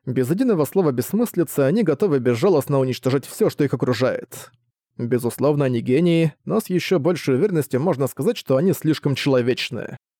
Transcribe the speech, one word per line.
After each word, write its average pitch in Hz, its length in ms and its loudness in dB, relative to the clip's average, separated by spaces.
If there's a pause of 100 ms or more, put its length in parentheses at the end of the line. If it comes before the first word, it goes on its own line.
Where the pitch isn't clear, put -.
без 123 240 0
единого 196 340 2
слова 160 280 0
бессмыслицы, 165 680 -2
они 165 220 2
готовы 151 380 2
безжалостно 139 580 2
уничтожать 131 480 -2
все, 202 240 0
что - 140 0
их 135 100 0
окружает. 123 760 -2 (460)
Безусловно, 123 680 -2
они 120 140 0
гении, 165 520 2 (140)
но 208 140 0
с - 100 -14
еще 180 280 0
большей 143 360 0
уверенностью 151 460 0
можно 139 260 0
сказать, 180 320 -4
что - 180 0
они 175 160 2
слишком 143 420 0
человечны. 123 840 -2 (220)